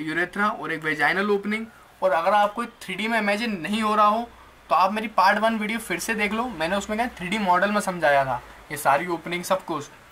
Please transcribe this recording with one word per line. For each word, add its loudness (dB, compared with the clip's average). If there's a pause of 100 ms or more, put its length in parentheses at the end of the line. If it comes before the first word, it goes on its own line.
urethra 0
और -6
एक -6
vaginal 0
opening। -2 (360)
और 4
अगर 2
आपको 2
थ्री -12
डी -4
में 0
इमेजिन -2
नहीं -2
हो 0
रहा 6
हो 0 (400)
तो 2
आप 4
मेरी -4
part 4
one 0
video -4
फिर -6
से -4
देख -2
लो, -2
मैंने -2
उसमें -4
क्या 0
थ्री -10
डी -2
मॉडल 2
में 0
समझाया 2
था -4 (300)
ये -8
सारी 2
opening -6
सब -2
कुछ, -6 (220)